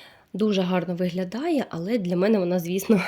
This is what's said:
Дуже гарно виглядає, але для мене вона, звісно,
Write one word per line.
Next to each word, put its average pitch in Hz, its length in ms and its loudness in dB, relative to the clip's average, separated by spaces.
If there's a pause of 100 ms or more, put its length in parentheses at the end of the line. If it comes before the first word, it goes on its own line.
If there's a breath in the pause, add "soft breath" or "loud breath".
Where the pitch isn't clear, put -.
(320 loud breath)
Дуже 196 300 2
гарно 180 320 0
виглядає, 185 760 -2
але 190 280 -2
для 175 180 0
мене 202 220 4
вона, 180 200 0
звісно, 185 500 2